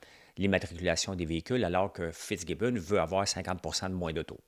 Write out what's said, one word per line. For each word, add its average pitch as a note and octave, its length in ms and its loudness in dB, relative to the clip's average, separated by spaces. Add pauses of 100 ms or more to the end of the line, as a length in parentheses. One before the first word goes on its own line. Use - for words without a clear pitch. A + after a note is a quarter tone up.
(360)
l'immatriculation F#2 800 2
des F2 100 -2
véhicules, E2+ 380 0
alors F#2 300 2
que E2+ 180 -4
Fitzgibbon F2 640 -2
veut F#2+ 240 2
avoir F#2 300 2
cinquante F#2 320 -2
pour D#2 160 -4
cent F#2+ 120 -2
de F#2 60 -2
moins F2 180 -2
d'auto. D#2+ 360 -6